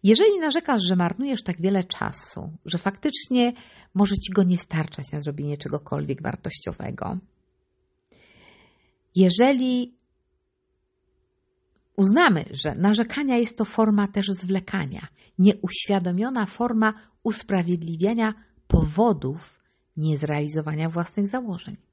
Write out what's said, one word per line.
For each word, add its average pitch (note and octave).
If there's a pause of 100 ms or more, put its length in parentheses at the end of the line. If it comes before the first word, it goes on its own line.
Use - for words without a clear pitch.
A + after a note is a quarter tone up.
Jeżeli F4+
narzekasz, D4
że F3+
marnujesz G#3+
tak F3
wiele F#3+
czasu, - (120)
że E3+
faktycznie B3 (420)
może G3+
ci F#3
go G3
nie F3+
starczać -
na D3
zrobienie D3
czegokolwiek D3
wartościowego, - (2000)
jeżeli B3 (2000)
uznamy, G3
że C#3+
narzekania A#3
jest A#3
to A3
forma G#3
też G3+
zwlekania, F#3 (300)
nieuświadomiona G3
forma A3 (300)
usprawiedliwiania F#3+ (320)
powodów D#3 (320)
niezrealizowania D3+
własnych E3+
założeń A3 (160)